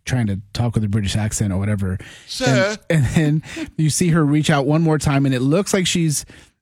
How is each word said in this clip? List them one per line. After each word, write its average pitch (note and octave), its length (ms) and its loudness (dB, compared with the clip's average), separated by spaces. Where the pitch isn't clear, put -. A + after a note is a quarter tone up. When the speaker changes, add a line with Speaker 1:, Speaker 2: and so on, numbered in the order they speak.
Speaker 1:
trying A#2+ 240 -2
to G2 140 -4
talk A#2+ 220 -2
with A2 100 0
a G#2 60 -2
British G2+ 260 -2
accent G#2+ 380 -2
or F#2 60 -2
whatever. G2 400 -2
Speaker 2:
Sir. G#3+ 480 0
Speaker 1:
And, D#3 160 2
and - 100 0
then D#3+ 600 0
you D#3 140 0
see F3+ 180 0
her D#3+ 160 2
reach D3 240 2
out C#3 160 2
one D#3 160 2
more D#3 160 2
time, C#3 280 2
and C3+ 80 2
it B2 80 -2
looks E3 320 0
like F#3 140 2
she's, D#3+ 380 0